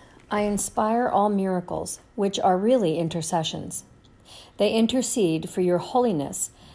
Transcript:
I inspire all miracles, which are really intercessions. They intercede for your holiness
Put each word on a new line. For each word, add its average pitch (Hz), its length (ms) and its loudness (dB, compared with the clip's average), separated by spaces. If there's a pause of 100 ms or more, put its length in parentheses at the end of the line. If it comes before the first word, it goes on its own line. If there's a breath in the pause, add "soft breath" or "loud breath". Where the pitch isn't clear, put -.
(300 loud breath)
I 208 100 0
inspire 214 680 0
all 202 200 2
miracles, 185 720 -4 (140)
which 202 260 -2
are 185 160 4
really 202 420 2
intercessions. 160 840 -4 (720 loud breath)
They 208 160 2
intercede 220 800 0
for 196 100 -4
your 180 180 2
holiness 190 720 -2 (240 loud breath)